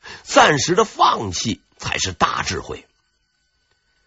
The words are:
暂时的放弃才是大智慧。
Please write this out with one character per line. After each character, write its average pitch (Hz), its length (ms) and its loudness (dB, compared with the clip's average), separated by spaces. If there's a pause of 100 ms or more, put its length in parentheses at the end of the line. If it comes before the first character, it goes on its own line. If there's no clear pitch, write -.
(240)
暂 185 360 4
时 165 160 -2
的 220 100 2
放 120 480 0
弃 - 260 -6 (180)
才 - 200 -8
是 92 160 -4
大 - 280 -2
智 - 200 -6
慧。 - 240 -14 (1200)